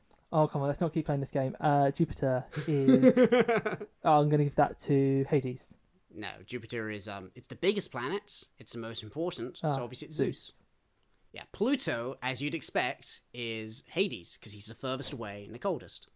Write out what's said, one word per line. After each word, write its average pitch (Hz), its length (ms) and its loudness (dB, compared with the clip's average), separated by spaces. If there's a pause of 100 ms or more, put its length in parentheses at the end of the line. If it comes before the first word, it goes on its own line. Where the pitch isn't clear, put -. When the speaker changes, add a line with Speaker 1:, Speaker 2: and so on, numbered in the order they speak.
(320)
Speaker 1:
Oh, 156 160 4
come 147 160 -4
on, 139 40 0
let's 143 140 -2
not 165 120 0
keep 160 120 -2
playing 143 140 0
this 135 100 -4
game. 135 300 -2
Uh, 143 320 4
Jupiter 131 540 0 (220)
is 156 480 8
Speaker 2:
<laughs> 233 880 2
Speaker 1:
oh, 151 180 6
I'm 147 80 4
gonna 147 160 4
give 143 100 -4
that - 260 2
to 135 480 4
Hades. 127 460 -2 (400)
Speaker 2:
No, 98 140 -8 (180)
Jupiter 113 420 -6
is, 104 180 -6
um, 98 280 -10
it's 123 120 -20
the - 80 -14
biggest 196 360 0
planet. 135 520 -6 (140)
It's - 160 -10
the 120 60 -10
most 113 240 -8
important. 139 600 -6
Speaker 1:
Ah, 160 40 -2
Speaker 2:
So 135 160 0
obviously 123 240 -8
it's 156 100 -8
Speaker 1:
Zeus. 127 300 0
Speaker 2:
Zeus. - 40 -20 (840)
Yeah, 98 180 -14
Pluto, 147 720 -2
as 127 180 -4
you'd 147 140 -2
expect, - 640 -4 (120)
is 110 580 -6
Hades, 127 500 -4
'cause 104 120 -10
he's 101 140 -8
the 110 60 -12
furthest 131 400 -4
away 104 320 -8
and 104 80 -12
the 123 60 -12
coldest. - 560 -6